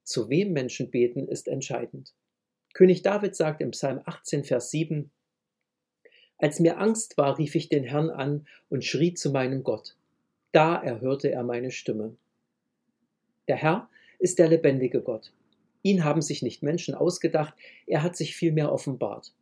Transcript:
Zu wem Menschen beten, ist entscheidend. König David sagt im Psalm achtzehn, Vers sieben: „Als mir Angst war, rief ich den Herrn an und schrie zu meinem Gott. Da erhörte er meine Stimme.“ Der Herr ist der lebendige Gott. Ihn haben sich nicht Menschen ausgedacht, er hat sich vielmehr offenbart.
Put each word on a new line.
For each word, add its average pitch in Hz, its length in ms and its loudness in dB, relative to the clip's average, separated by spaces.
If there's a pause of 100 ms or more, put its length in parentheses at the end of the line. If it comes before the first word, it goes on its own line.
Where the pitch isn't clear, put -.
Zu 113 260 -4
wem 185 220 0
Menschen 127 380 -4
beten, 123 380 0
ist 120 200 -8
entscheidend. 127 680 -8 (580)
König 185 300 8
David 202 320 -2
sagt 156 260 -2
im 135 80 -4
Psalm 135 340 -6
achtzehn, - 400 -6
Vers - 280 -2
sieben: 151 400 -4 (1300)
„Als 151 200 0
mir 165 200 4
Angst 220 400 0
war, 139 180 2
rief 151 160 -2
ich 156 160 -2
den 143 140 2
Herrn 147 260 -2
an 143 380 -4 (200)
und 143 160 -4
schrie 170 300 0
zu 160 160 -4
meinem 135 340 0
Gott. - 320 -6 (580)
Da 160 220 6
erhörte 135 540 -2
er 127 140 -2
meine 120 260 -4
Stimme.“ 113 480 -6 (1300)
Der 131 100 0
Herr 165 320 0 (280)
ist - 220 2
der 165 80 8
lebendige 135 540 4
Gott. - 320 -8 (500)
Ihn 190 200 4
haben 151 200 2
sich - 180 -6
nicht - 220 -6
Menschen 170 320 -2
ausgedacht, 160 580 0 (320)
er 151 160 0
hat 175 160 -2
sich - 180 -6
vielmehr 151 380 2
offenbart. 120 680 -6